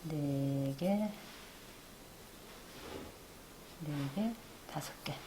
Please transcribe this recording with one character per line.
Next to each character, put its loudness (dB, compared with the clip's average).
네 4
개, 4
네 2
개, 4
다섯 -2
개. -2